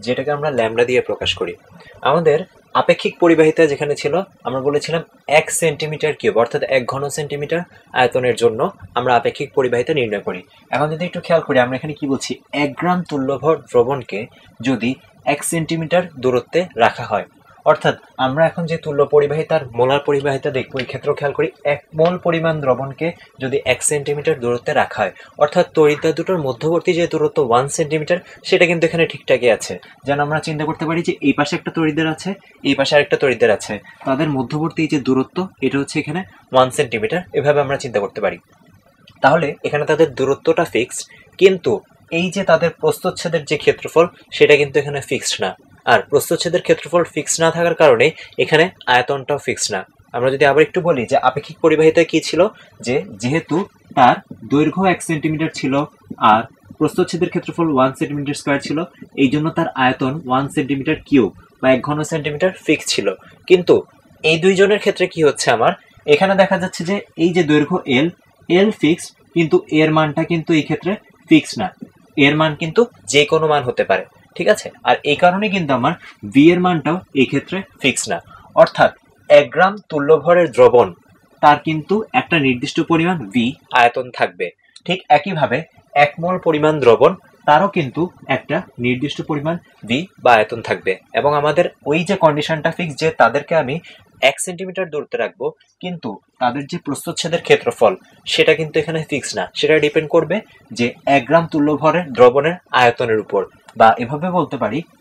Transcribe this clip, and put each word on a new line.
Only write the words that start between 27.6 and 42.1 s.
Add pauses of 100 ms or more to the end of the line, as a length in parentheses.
centimeter, (300)
সেটা
কিন্তু
এখানে
ঠিকঠাকই
আছে। (340)
যেন
আমরা
চিন্তা
করতে
পারি
যে (160)
এই
পাশে
একটা
তড়িৎদ্বার
আছে, (380)
এই
পাশে
আরেকটা
তড়িৎদ্বার
আছে, (320)
তাদের
মধ্যবর্তী (100)
যে
দূরত্ব, (280)
এটা
হচ্ছে
এখানে (320)
ওয়ান
centimeter, (160)
এভাবে
আমরা
চিন্তা
করতে
পারি। (840)
তাহলে (180)
এখানে
তাদের (100)
দূরত্বটা (100)
fixed, (360)
কিন্তু (460)